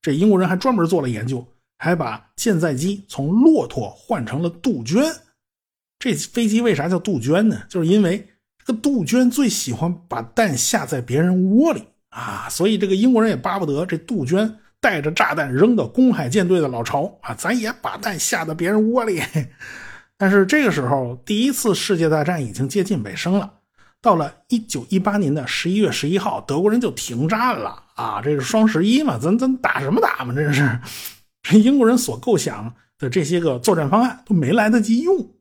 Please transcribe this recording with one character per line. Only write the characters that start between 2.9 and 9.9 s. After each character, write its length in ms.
从 180
骆 400
驼 220
换 360
成 160
了 80
杜 340
鹃。 300
这 140
飞 340
机 140
为 120
啥 140
叫 100
杜 220
鹃 300
呢？ 180
就 140
是 60
因 140
为 240
这 120
个 80
杜 240
鹃 260
最 200
喜 240
欢 200